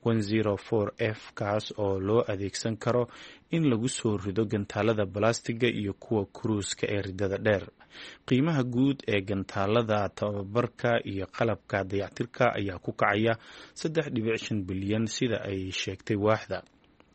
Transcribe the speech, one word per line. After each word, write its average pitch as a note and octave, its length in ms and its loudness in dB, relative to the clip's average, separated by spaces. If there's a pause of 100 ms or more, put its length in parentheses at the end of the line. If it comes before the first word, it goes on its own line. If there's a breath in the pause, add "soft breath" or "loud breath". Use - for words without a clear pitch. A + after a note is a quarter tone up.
one A2+ 180 4
zero G#2 360 2
four G#2+ 400 0
F, A2 240 -2 (140)
kaas G#2+ 300 0 (120)
oo G2 220 0
loo A2 280 4
adeegsan G2+ 500 -4
karo A#2+ 300 0 (440 loud breath)
in E3 180 0
lagu A#2 200 0
soo G#2+ 280 -2
rido G2 280 -2
gantaalada G#2+ 600 0
balastiga A2+ 640 0
iyo G2 260 -2
kuwa G#2 320 0
kuruuska - 640 -2
ee G2+ 120 0
riddada G2 360 -2
dheer. G2+ 280 2 (600 loud breath)
Qiimaha C#3 380 4
guud C3 340 2 (100)
ee G2+ 140 2
gantaalada, G#2 880 0
tababarka G#2 840 -2 (120)
iyo G2 240 -4
qalabka G#2 560 -2
dayactirka G2+ 640 -2 (100)
ayaa G2 240 -4
ku - 140 -6
kacaya G#2+ 400 2 (400 loud breath)
saddex D#3+ 400 -2
dhibic A2+ 240 0
shan A2 260 -2
bilyan, G2 440 0
sida A2+ 360 0
ay F#2+ 280 -4
sheegtay - 440 -4
waaxda. G2+ 440 2 (560)